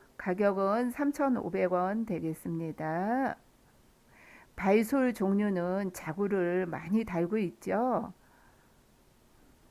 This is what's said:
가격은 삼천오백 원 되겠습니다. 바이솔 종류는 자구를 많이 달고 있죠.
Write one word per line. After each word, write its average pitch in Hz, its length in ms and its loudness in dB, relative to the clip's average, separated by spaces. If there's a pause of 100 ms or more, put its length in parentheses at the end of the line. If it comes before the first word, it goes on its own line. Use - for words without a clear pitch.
(160)
가격은 202 760 2
삼천오백 247 800 0
원 190 360 0
되겠습니다. 165 1300 -2 (1200)
바이솔 226 560 4
종류는 196 800 0
자구를 185 720 0
많이 175 400 -2
달고 180 320 -2
있죠. 202 760 -2 (1600)